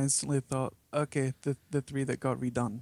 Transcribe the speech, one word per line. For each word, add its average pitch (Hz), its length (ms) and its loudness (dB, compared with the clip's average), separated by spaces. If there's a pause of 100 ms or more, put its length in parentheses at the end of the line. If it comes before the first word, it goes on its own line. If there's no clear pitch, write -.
instantly 139 400 2
thought, 131 320 -2 (220)
okay, 143 480 0
the, 143 160 -2 (120)
the 143 120 0
three 139 220 -2
that 127 140 -2
got 127 200 0
redone. 123 440 0